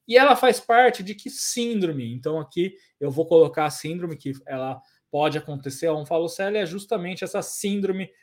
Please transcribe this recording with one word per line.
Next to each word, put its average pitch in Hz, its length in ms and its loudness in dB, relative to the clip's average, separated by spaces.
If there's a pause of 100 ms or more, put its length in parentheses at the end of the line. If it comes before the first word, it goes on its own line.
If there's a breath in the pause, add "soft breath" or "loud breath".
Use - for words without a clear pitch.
e 226 100 6
ela 269 160 8
faz 247 280 2
parte 233 420 4
de 196 100 -10
que 208 160 -14
síndrome? 175 840 -4
Então, 151 260 -4
aqui 175 340 -4 (240 soft breath)
eu 143 140 -6
vou 156 140 0
colocar 160 400 6
a 147 40 0
síndrome, 165 460 -8
que 139 160 -10 (160)
ela 131 340 -8 (300 soft breath)
pode 147 260 0
acontecer, 143 500 -8
a 160 60 2
onfalocele 170 640 -4
é 202 80 -2
justamente 180 560 -6
essa 190 200 -6
síndrome 196 680 -4 (140)